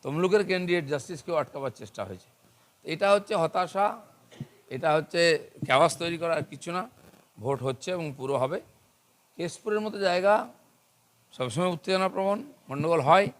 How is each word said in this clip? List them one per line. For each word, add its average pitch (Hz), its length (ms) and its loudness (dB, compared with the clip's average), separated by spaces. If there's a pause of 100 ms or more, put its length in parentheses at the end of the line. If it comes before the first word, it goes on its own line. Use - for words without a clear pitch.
তমলুকের 180 460 2
ক্যান্ডিডেট 175 440 0
জাস্টিসকেও 160 480 -6
আটকাবার 135 400 -6
চেষ্টা 107 260 -12
হয়েছে। 92 220 -16 (640)
এটা 196 200 0
হচ্ছে 208 220 0
হতাশা, 180 500 0 (920)
এটা 151 220 0
হচ্ছে 160 240 0 (460)
কেওয়াস 147 340 6
তৈরি 170 200 -4
করা, 170 180 -2
আর 143 120 -6
কিছু 147 260 -14
না। 185 60 -6 (600)
ভোট 131 240 -2
হচ্ছে 135 240 -6
এবং 175 140 -4 (120)
পুরো 135 260 -4
হবে। 151 140 -2 (800)
কেশপুরের 208 480 -4
মতো 220 120 -6 (100)
জায়গা 185 260 4 (1040)
সবসময় 139 380 -2
উত্তেজনাপ্রবণ, 190 600 0 (300)
গণ্ডগোল 147 420 0
হয়। 190 180 8 (120)